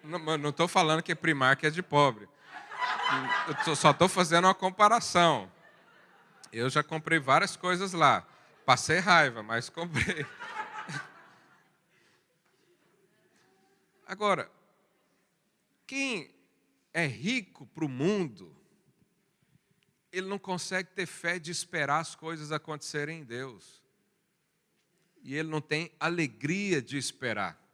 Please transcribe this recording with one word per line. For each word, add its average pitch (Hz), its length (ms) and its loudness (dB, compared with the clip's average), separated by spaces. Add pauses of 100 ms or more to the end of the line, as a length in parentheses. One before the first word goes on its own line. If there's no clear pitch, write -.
Não, 160 140 -8
mas 156 200 0
não 147 140 -2
tô 170 160 2
falando 160 340 4
que 165 120 -4
Primark 139 500 4
é 151 60 2
de 170 120 -6
pobre. 135 460 2 (1160)
Eu 151 80 -6 (100)
tô, 160 100 0
só 147 200 6
tô 170 120 4
fazendo 175 400 4
uma 190 80 6
comparação. 185 960 4 (1000)
Eu 117 160 -2
já 151 140 2
comprei 160 360 -2
várias 147 380 4
coisas 180 380 -4
lá. 131 320 4 (400)
Passei 143 320 4
raiva, 156 440 4
mas 113 280 -4
comprei. 170 560 -4 (3750)
Agora, 190 420 0 (1400)
quem 262 480 -6 (600)
é 165 100 0
rico 151 640 -6
pro 156 200 -6
mundo, 131 680 -4 (1500)
ele 185 160 -6
não 196 120 -6
consegue 185 500 -6
ter - 160 -6
fé 175 340 -6
de 160 120 -12
esperar 151 480 -2
as 160 160 -6
coisas 156 360 -10
acontecerem 151 680 -8
em 147 40 -18
Deus. 120 580 -14 (1400)
E 135 140 -12
ele 156 160 -6
não 156 100 -2
tem 156 400 -6
alegria 165 800 -2
de 123 160 -10
esperar. 104 680 -6 (120)